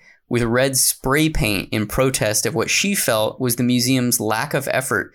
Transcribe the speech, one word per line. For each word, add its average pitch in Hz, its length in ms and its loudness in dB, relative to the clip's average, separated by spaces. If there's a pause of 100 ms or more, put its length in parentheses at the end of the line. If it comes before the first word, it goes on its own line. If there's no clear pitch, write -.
(280)
with 120 160 0
red 127 320 2
spray 147 540 0
paint 107 420 0
in 110 160 0
protest 131 580 0
of 107 100 -2
what 113 140 -2
she 151 260 0
felt 110 440 0
was 123 160 0
the 123 80 -2
museum's 123 560 2
lack 110 340 -2
of 131 180 -2
effort 123 440 -2